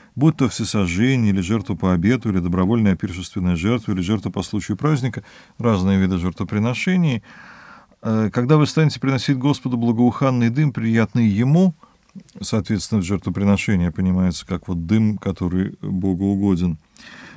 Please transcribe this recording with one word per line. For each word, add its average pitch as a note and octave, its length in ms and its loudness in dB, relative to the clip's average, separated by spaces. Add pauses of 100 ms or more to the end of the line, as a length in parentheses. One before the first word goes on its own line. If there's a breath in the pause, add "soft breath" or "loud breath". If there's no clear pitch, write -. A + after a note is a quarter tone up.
(160 loud breath)
будь D3+ 220 2
то C3 100 2
всесожжение, G#2+ 840 0
или F#2+ 100 0
жертву G2+ 340 -2
по F#2 160 0
обету, G#2 400 0
или F#2 80 0
добровольная F#2 560 2
пиршественная F2+ 580 -4
жертва, G#2+ 380 -2
или F#2 80 -2
жертва G2 300 -2
по F#2+ 120 -4
случаю G#2 340 -6
праздника", C3 460 -2 (360 loud breath)
разные G2 420 2
виды F#2 180 2
жертвоприношений, A2+ 1040 -2 (800 loud breath)
э, A2 300 0
"когда B2+ 240 2
вы D3 100 4
станете D#3+ 320 0
приносить C3+ 400 -2
Господу C3 380 -2
благоуханный A#2+ 760 2
дым, C#3 220 0
приятный A2+ 560 0
Ему", C#3+ 480 4 (640 soft breath)
соответственно, G#2 600 -2
жертвоприношение F#2+ 920 0
понимается F#2 520 0
как F2 220 -6
вот E2+ 200 -6
дым, G#2+ 320 2
который F#2 640 -4
Богу F#2+ 420 -2
угоден, G2 540 2 (580 loud breath)